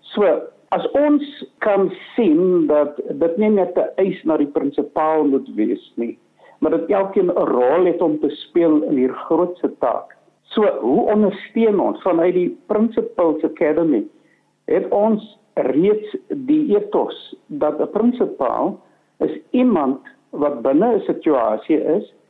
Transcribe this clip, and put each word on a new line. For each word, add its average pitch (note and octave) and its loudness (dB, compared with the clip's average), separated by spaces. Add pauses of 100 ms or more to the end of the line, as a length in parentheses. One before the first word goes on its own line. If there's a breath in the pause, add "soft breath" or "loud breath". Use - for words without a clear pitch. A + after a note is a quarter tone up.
So, G3 0 (280)
as - -4
ons D4 0 (140)
kan G3 0 (240)
sien F3+ 2
dat D3 0 (180)
dit E3 0
nie G#3+ 2
net F#3+ 2
'n - 0
eis F#3+ -2
na D#3 0
die C#3+ 2
prinsipaal D#3 -2
moet C3+ 0
wees G#2 -2
nie, A#2 -6 (420 soft breath)
maar D#3 0
dat D#3+ -2
elkeen F#3+ 0
'n F3 0
rol C3+ 2
het F3 0
om D#3 0
te C#3+ 0
speel D#3 2
in C#3+ 0
hier B2+ 0
grootse E3+ -2
taak. - -4 (280)
So, - -2 (200)
hoe D3+ 2
ondersteun G#3 0
ons? - -2
Vanuit E3+ 2
die F3+ -2 (100)
Principals G#3 0
Academy D#3 0 (640 soft breath)
het F#3+ -2
ons G#3+ -2 (140)
reeds E3+ 0 (120)
die D3 0
ethos - -4 (120)
dat D3+ -4
'n - -2
prinsipaal F#3 -2 (400 soft breath)
is - -4 (120)
iemand G3 2 (300 loud breath)
wat C#3+ -4
binne D#3+ 2
'n F#3+ 0
situasie C3+ 0 (200)
is - -8 (160)